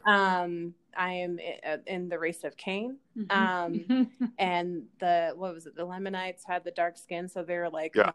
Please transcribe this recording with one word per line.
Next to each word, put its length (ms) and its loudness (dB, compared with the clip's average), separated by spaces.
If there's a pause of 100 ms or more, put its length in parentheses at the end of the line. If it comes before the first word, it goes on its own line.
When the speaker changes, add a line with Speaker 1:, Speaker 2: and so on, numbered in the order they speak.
Speaker 1:
Um, 680 4 (240)
I 160 0
am 260 -4
i-, 280 -8
uh, 100 -2 (100)
in 220 -4
the 80 -2
race 260 -4
of 140 -8
Cain. 400 -4 (200)
Speaker 2:
Mm-hmm. 140 -4
Speaker 1:
Um, 800 2 (220)
Speaker 2:
<laughs> 60 -10
Speaker 1:
and 440 0 (160)
the, 360 2
what 180 -6
was 140 -16
it? 80 -16
The 100 -6
Lamanites 600 -6
had 180 -2
the 80 -6
dark 260 0
skin, 320 -8
so 140 -6
they 140 -4
were, 120 -2
like, 260 -4
Speaker 3:
Yeah. 200 8